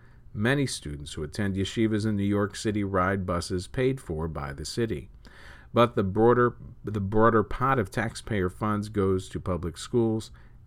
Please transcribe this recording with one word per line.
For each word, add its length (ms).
Many 320
students 480
who 80
attend 340
yeshivas 500
in 100
New 80
York 320
City 280
ride 400
buses 420
paid 360
for 260
by 240
the 140
city. 420
But 220
the 80
broader, 540
the 160
broader 420
pot 360
of 120
taxpayer 600
funds 400
goes 400
to 100
public 380
schools 520